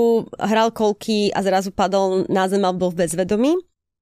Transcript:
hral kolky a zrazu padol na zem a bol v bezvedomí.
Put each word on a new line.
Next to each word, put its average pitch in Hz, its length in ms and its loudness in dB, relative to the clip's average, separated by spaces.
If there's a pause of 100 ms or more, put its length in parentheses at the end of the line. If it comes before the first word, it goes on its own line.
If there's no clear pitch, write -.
(360)
hral 220 340 0
kolky 208 640 0
a - 80 -2
zrazu 190 300 0
padol 190 560 0
na 185 200 0
zem 196 140 0
a 185 100 2
bol 180 200 0
v 170 120 -4
bezvedomí. 202 540 0 (460)